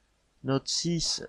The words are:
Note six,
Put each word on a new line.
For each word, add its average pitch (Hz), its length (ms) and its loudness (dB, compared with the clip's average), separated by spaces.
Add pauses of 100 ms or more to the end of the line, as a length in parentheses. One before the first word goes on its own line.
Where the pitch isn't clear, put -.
(440)
Note 135 240 0
six, - 600 0